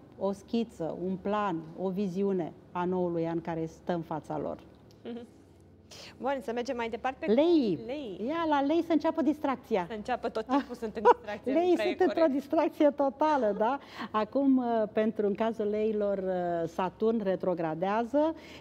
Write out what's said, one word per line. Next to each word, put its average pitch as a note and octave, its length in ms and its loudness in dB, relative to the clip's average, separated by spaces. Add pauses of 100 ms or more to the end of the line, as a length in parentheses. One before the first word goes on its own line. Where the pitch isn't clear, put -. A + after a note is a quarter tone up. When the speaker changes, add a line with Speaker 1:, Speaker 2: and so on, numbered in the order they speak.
(200)
Speaker 1:
o G3 120 0
schiță, G3+ 720 -4
un F#3+ 160 -2
plan, G3+ 400 -2 (200)
o F#3+ 80 -2
viziune F#3+ 640 -2 (180)
a F3+ 140 -2
noului F3 420 0
an E3 140 -4
care E3 240 -4
stă - 280 -6
în E3+ 80 -2
fața D#3+ 360 -6
lor. - 220 -6 (440)
Speaker 2:
Mhm. A#3 220 -12 (960)
Bun, C4+ 200 -2
să A#3 120 -8
mergem A#3+ 220 -4
mai A#3 140 -4
departe B3+ 360 -6
cu G3+ 60 2
Speaker 1:
Lei. C4+ 540 4
Speaker 2:
lei. A#3 420 -8
Speaker 1:
Ia E4 220 -2
la C#4+ 120 4
lei D#4+ 220 2
să E4 80 -2
înceapă D#4+ 300 2
distracția. B3 680 0
Speaker 2:
Să A3+ 60 -8
înceapă, A#3 340 -4
tot A3 160 -4
timpul C4 260 2
Speaker 1:
Ah. B3 80 -12
Speaker 2:
sunt A3 160 -8
în A#3+ 60 -6
distracție, G#3 520 2
Speaker 1:
Leii E4+ 160 4
Speaker 2:
nu F4 40 6
prea G#3+ 120 2
e F#4 40 2
Speaker 1:
sunt F4+ 100 -4
într-o F4+ 200 4
Speaker 2:
corect. D4 200 4
Speaker 1:
distracție D#4 500 2
totală, C#4 680 2
da? A3+ 220 2 (320)
Acum, B3+ 460 2
uh, A#3 260 2 (100)
pentru, A3 320 0
în G3+ 80 2
cazul A3 320 0
leilor, G#3 520 0
uh, F3 500 -2
Saturn G#3+ 560 0
retrogradează F#3+ 1120 0 (260)